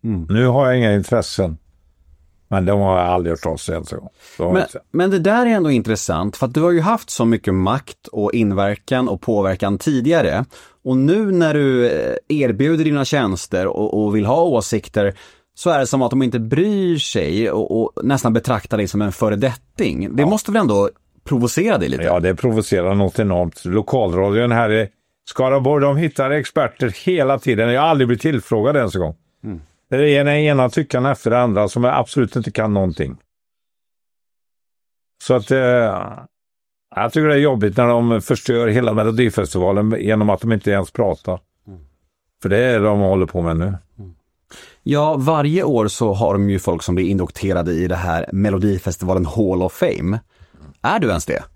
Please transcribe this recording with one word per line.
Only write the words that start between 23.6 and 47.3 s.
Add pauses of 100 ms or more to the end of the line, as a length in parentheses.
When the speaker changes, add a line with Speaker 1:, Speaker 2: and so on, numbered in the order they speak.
Speaker 2:
Lokalradion
här
i (360)
Skaraborg,
de
hittar
experter (120)
hela
tiden.
Jag
har
aldrig
blivit
tillfrågad
ens
en
gång. (300)
Speaker 1:
Mm. (300)
Speaker 2:
Det
är
den
ena,
ena
tyckan
efter
det
andra
som
absolut
inte
kan
någonting. (2000)
Så
att,
eh, (1400)
jag
tycker
det
är
jobbigt
när
de
förstör
hela
Melodifestivalen
genom
att
de
inte
ens
pratar. (260)
Speaker 1:
Mm. (640)
Speaker 2:
För
det
är
det
de
håller
på
med
nu. (340)
Speaker 1:
Mm. (680)
Ja,
varje
år
så
har
de
ju
folk
som
blir
indokterade